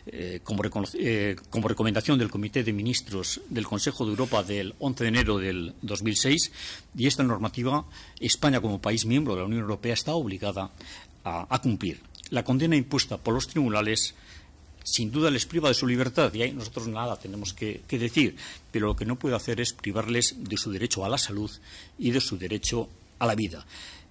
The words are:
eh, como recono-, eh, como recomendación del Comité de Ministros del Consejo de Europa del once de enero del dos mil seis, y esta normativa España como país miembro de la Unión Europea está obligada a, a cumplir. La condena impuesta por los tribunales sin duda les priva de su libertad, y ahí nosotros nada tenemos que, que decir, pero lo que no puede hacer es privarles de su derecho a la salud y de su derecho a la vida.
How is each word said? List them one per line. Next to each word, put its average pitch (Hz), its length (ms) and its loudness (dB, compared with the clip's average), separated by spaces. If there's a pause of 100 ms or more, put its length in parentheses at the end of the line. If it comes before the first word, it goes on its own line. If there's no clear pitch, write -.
eh, 90 400 -8
como 101 180 -2
recono-, 104 300 -2
eh, 107 420 2 (140)
como 110 180 0
recomendación 113 520 4
del 113 100 2
Comité 104 340 -2
de 110 120 0
Ministros 101 720 -2
del 113 180 -2
Consejo 120 380 -2
de 107 60 0
Europa 113 320 2
del 98 380 -2
once 131 220 -2
de 117 60 4
enero 110 300 4
del 92 420 -2
dos 101 220 -4
mil 107 120 2
seis, 139 380 4 (420)
y 123 120 2
esta 139 160 4
normativa 123 640 0 (340)
España 143 400 2
como 101 220 0
país 110 240 2
miembro 127 260 2
de 92 80 0
la 92 60 -2
Unión 113 160 0
Europea 107 320 -2
está 147 180 -2
obligada 101 580 -2 (540)
a, 87 240 -4
a 127 140 0
cumplir. 98 400 0 (260)
La 120 160 0
condena 151 320 4
impuesta 131 400 0
por 113 160 0
los 117 160 0
tribunales 110 680 2 (680)
sin 110 260 0
duda 151 200 4
les 135 160 2
priva 156 240 2
de 123 40 6
su 131 120 2
libertad, 123 480 4
y 113 80 0
ahí 127 100 0
nosotros 117 340 -8
nada 113 320 -4
tenemos 101 360 -8
que, 107 340 -4
que 135 100 -2
decir, 117 380 4 (340)
pero 107 180 2
lo 104 60 2
que 107 120 -2
no 123 120 0
puede 127 180 0
hacer 110 260 -2
es 117 100 -2
privarles 110 640 0
de 101 220 -4
su - 120 -4
derecho 98 320 -2
a 95 60 0
la 123 80 0
salud 104 340 -2 (480)
y 120 120 2
de 127 100 4
su 107 160 -2
derecho 101 540 -2 (280)
a 120 80 2
la 113 80 4
vida. 92 300 -2 (460)